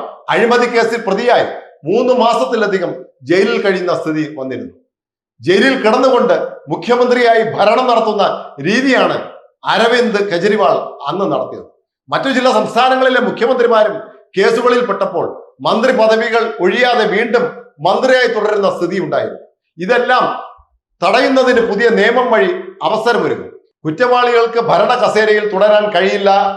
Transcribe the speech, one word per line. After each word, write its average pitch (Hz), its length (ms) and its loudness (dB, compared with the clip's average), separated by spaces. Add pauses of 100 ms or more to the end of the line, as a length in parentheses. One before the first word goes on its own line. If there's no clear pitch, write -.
(340)
അഴിമതി 233 380 2
കേസിൽ 233 360 -2
പ്രതിയായി 202 400 0 (420)
മൂന്ന് 247 340 2
മാസത്തിലധികം 202 720 -2 (360)
ജയിലിൽ 214 360 2
കഴിയുന്ന 180 360 0
സ്ഥിതി 156 220 -4 (160)
വന്നിരുന്നു. 131 340 -10 (760)
ജയിലിൽ 226 360 2
കിടന്നുകൊണ്ട് 240 520 2 (360)
മുഖ്യമന്ത്രിയായി 240 720 2 (140)
ഭരണം 226 340 2
നടത്തുന്ന 214 340 0 (440)
രീതിയാണ് 226 500 0 (520)
അരവിന്ദ് 220 580 0
കെജ്രിവാൾ 190 460 0 (340)
അന്ന് 185 220 -4
നടത്തിയത്. 117 340 -6 (460)
മറ്റു 262 260 -2
ചില 254 100 2 (100)
സംസ്ഥാനങ്ങളിലെ 254 720 0
മുഖ്യമന്ത്രിമാരും 226 680 0 (400)
കേസുകളിൽ 233 500 2
പെട്ടപ്പോൾ 185 400 -4 (400)
മന്ത്രി 220 340 2
പദവികൾ 220 440 2 (200)
ഒഴിയാതെ 226 400 2 (120)
വീണ്ടും 226 280 0 (420)
മന്ത്രിയായി 240 500 2
തുടരുന്ന 208 400 0
സ്ഥിതി 175 280 -4
ഉണ്ടായിരുന്നു. 143 380 -4 (420)
ഇതെല്ലാം 247 420 2 (800)
തടയുന്നതിന് 254 640 2
പുതിയ 202 180 0 (120)
നിയമം 240 340 2
വഴി 196 160 2 (380)
അവസരമൊരുങ്ങും. 180 640 -2 (340)
കുറ്റവാളികൾക്ക് 233 760 2 (100)
ഭരണ 208 200 2 (120)
കസേരയിൽ 214 500 2
തുടരാൻ 208 400 4
കഴിയില്ല 196 380 0 (260)